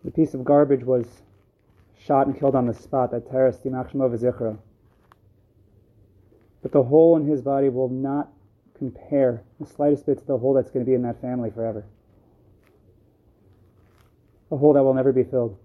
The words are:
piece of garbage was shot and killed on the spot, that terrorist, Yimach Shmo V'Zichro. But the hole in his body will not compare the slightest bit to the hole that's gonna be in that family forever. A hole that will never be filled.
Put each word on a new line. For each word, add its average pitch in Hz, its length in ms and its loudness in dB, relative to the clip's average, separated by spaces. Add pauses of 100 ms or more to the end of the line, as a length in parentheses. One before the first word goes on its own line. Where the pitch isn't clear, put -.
(160)
piece 156 160 0
of 131 120 -10
garbage 143 380 4
was 120 240 -2 (920)
shot 135 280 0
and 135 120 -6
killed 135 180 0
on 123 100 0
the 117 60 -2
spot, 127 380 -4
that 120 200 -10
terrorist, 131 340 0
Yimach 127 280 -8
Shmo 135 180 0
V'Zichro. 117 460 -4 (2000)
But - 100 -10
the 143 100 4
hole 160 360 6
in 147 80 -2
his 143 160 -2
body 139 260 0
will 127 220 -2
not 139 420 -6 (460)
compare 131 640 -2 (180)
the 143 60 -12
slightest 147 400 -2
bit 135 120 0
to - 80 -20
the 135 120 -2
hole 131 160 0
that's 131 160 0
gonna 123 160 -4
be 131 80 2
in 123 80 0
that 120 180 -8
family 123 300 -6
forever. 110 340 -8 (2750)
A 156 60 -6
hole 147 160 6
that 139 100 6
will 135 120 4
never 135 180 2
be 127 100 2
filled. 120 420 -4